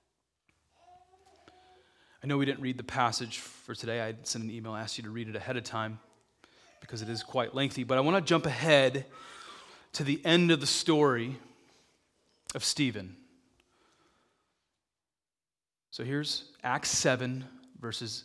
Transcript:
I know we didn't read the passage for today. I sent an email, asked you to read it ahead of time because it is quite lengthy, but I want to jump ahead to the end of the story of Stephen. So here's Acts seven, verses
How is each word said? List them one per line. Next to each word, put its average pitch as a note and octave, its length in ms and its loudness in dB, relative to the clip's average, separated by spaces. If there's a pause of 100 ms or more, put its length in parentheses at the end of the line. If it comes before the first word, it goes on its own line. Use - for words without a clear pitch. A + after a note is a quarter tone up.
(2250)
I C3 40 -8
know C#3+ 100 2
we C#3 80 2
didn't C3+ 160 0
read B2+ 160 -4
the A#2+ 80 -10
passage A#2 540 0
for - 360 -14
today. A2+ 280 -4
I A2 120 -4 (100)
sent A2+ 200 -6
an A2 60 -6
email, A2 240 -10
asked A2 240 -8
you A2+ 60 -10
to G#2+ 60 -10
read A2+ 180 -8
it G#2+ 60 -8
ahead B2 220 -4
of A#2 80 -6
time A2 340 -4 (840)
because A2 180 -10
it A2 80 -8
is A2+ 140 -6
quite B2+ 320 -2
lengthy, C3+ 280 -2
but B2+ 140 2
I C3+ 60 6
want E3+ 160 4
to - 20 0
jump E3 240 2
ahead C3+ 600 4 (880)
to D#3 100 -2
the C#3+ 180 0
end E3+ 280 6
of D#3 100 6
the C#3 60 -4
story C3+ 720 4 (1160)
of C3 80 -8
Stephen. G#2+ 540 -2 (2750)
So - 140 -10
here's C#3+ 460 -4 (120)
Acts B2+ 280 -2
seven, C3 560 0 (340)
verses A2+ 440 -8